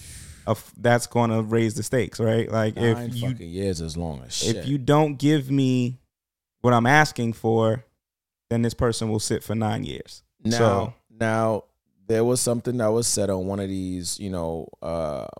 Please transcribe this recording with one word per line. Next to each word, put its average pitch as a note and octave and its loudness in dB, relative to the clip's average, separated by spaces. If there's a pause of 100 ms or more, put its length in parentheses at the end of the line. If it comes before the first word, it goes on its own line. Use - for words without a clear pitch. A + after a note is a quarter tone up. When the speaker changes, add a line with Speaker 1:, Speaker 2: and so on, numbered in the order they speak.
(460)
Speaker 1:
of, - -4
that's A#2+ 2
gonna A2+ 0
raise A2 0
the G#2+ -6
stakes, A2+ -2
right? A2+ 0
Like, G#2+ 0
Speaker 2:
Nine A#2 0
Speaker 1:
if B2 -8
you, A#2+ -4
Speaker 2:
fucking A#2 -8
years F#2 -2
is D#2+ -8
long D#2 -6
as A#1+ -8
Speaker 1:
if G#2+ 0
Speaker 2:
shit. F2 -8
Speaker 1:
you C#3+ 0
don't D3 4
give C#3 2
me B2+ 2 (640)
what B2 4
I'm A#2+ 6
asking B2+ 4
for, A2+ 0 (640)
then A#2 0
this A#2 -2
person A2+ -2
will A2 0
sit - -4
for G#2+ -6
nine G#2+ -2
years. - -12 (220)
Speaker 2:
Now, A2+ 2
Speaker 1:
So G2 2 (160)
Speaker 2:
now A2 0 (420)
there A2 2
was B2 2
something A#2+ 0
that A#2 0
was A2+ 2
said G2+ 0
on F#2 -2
one G2 -4
of G2 -4
these, F#2 -6
you G2 -6
know, E2 -4 (120)
uh, D#2 -4 (140)